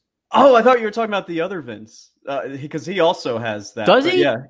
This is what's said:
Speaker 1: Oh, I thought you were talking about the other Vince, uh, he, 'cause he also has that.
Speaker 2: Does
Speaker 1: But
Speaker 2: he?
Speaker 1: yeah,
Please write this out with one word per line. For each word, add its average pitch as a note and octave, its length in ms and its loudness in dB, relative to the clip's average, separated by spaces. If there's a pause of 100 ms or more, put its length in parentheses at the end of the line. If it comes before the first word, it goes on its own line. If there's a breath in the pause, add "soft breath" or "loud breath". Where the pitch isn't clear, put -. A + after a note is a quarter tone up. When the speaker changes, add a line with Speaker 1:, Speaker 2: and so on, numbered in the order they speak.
(320)
Speaker 1:
Oh, C4+ 220 6
I A3+ 80 4
thought B3 160 4
you A3+ 60 -6
were G#3+ 60 -4
talking A3 200 -6
about G3 160 -6
the E3 140 -6
other F#3 200 -6
Vince, A2 500 -16 (160)
uh, C#3 220 -6
he, C#3 200 -12
'cause D3+ 160 -10
he F#3 160 -8
also D#3+ 380 0
has G#2+ 360 -8
that. A2 120 -6
Speaker 2:
Does A#3+ 180 6
Speaker 1:
But F4+ 100 0
Speaker 2:
he? F4+ 80 2
Speaker 1:
yeah, A#2+ 140 0 (140)